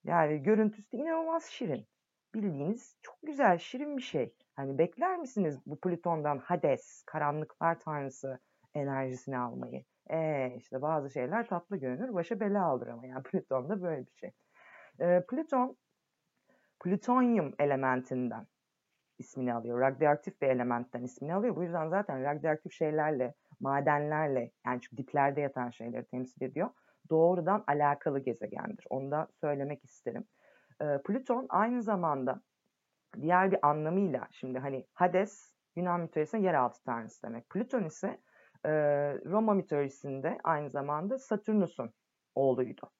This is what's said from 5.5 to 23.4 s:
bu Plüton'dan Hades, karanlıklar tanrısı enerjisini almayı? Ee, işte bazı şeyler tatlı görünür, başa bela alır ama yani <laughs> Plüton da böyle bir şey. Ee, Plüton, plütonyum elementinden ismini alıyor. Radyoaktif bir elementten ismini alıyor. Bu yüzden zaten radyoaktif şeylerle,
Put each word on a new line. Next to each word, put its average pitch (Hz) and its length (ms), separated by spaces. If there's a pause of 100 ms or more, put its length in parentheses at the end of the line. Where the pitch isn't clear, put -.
bu 147 140
Plüton'dan 165 580
Hades, - 680
karanlıklar 156 720
tanrısı 139 600 (360)
enerjisini 135 640
almayı? 123 460 (260)
Ee, 147 460
işte 131 260
bazı 147 280
şeyler 170 360
tatlı 190 300
görünür, 156 380
başa 180 260
bela 202 240
alır 127 220
ama 120 200
yani 131 160
<laughs> - 100
Plüton 131 360
da 196 140
böyle 151 240
bir - 60
şey. - 200 (680)
Ee, 175 280
Plüton, 262 480 (1080)
plütonyum 226 760
elementinden 127 880 (720)
ismini 123 360
alıyor. 117 260
Radyoaktif 147 640
bir 135 60
elementten 123 540
ismini 143 320
alıyor. 208 220
Bu 170 60
yüzden 170 260
zaten 165 360
radyoaktif 151 480
şeylerle, 151 600 (260)